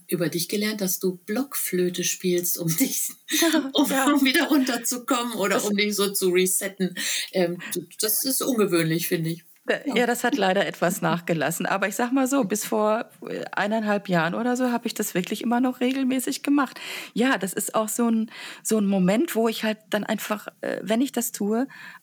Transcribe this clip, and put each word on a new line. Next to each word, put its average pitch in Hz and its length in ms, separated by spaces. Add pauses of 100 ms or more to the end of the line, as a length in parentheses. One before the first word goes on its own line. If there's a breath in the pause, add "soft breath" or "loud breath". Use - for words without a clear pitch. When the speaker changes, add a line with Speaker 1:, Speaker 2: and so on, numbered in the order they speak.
Speaker 1:
über 170 200
dich 165 200
gelernt, 214 320
dass 185 180
du 185 180
Blockflöte 180 880
spielst, 175 540
um 170 100
dich, - 420 (180)
<laughs> 311 440
um, 277 140
Speaker 2:
<laughs> - 40
Ja. 269 220
Speaker 1:
um 277 120
wieder 269 240
runterzukommen 247 840
oder 196 220
Speaker 2:
Das 180 100
Speaker 1:
um 208 100
dich 208 180
so 196 160
zu 190 200
resetten. 185 640 (380 loud breath)
Ähm, 175 260 (160)
d-, 175 120 (140)
das 214 240
ist 262 180
ungewöhnlich, 170 680
finde 165 220
ich. 170 140 (240)
Speaker 2:
Da, 208 160
Speaker 1:
Ja. 254 120
Speaker 2:
ja, 240 100
das 240 160
hat 226 140
leider 190 280
etwas - 380
nachgelassen. 165 640
Aber 196 220
ich 208 80
sag 240 160
mal 262 160
so, 277 160
bis 208 200
vor, 214 460 (180)
äh, - 240
eineinhalb 208 560
Jahren 175 280
oder 247 200
so 254 140
habe 240 160
ich 220 80
das - 200
wirklich 202 280
immer 240 180
noch 254 200
regelmäßig 262 640
gemacht. 285 360 (340 loud breath)
Ja, 247 220
das 190 160
ist - 220
auch 220 140
so 233 200
ein, 226 220 (320 loud breath)
so 220 160
ein 202 80
Moment, 196 480
wo 226 140
ich 226 160
halt 214 140 (120)
dann 208 140
einfach, - 420 (140)
äh, - 220
wenn 220 180
ich 269 100
das - 220
tue, 220 340 (360 loud breath)